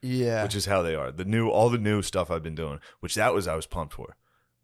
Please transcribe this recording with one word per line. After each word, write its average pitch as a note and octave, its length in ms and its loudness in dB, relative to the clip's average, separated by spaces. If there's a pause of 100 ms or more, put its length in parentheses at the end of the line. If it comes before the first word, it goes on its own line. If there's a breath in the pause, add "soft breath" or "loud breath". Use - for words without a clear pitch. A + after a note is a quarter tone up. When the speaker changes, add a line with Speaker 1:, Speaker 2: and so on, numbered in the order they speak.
Speaker 1:
Yeah. B2 400 0
Speaker 2:
Which G#2 140 -2
is G2 100 -2
how G2 160 2
they D#2+ 140 0
are. C2+ 160 -4
The E2+ 120 -6
new, A2+ 260 2
all A#2 200 6
the A#2+ 80 2
new G#2 240 2
stuff F2+ 300 -2
I've E2 100 -2
been D#2+ 140 -8
doing, D2 240 -6 (180 loud breath)
which - 160 -8
that G#2+ 180 4
was, F#2 140 2
I E2 80 -2
was D#2+ 120 -4
pumped D#2+ 280 -8
for. - 220 -14 (480)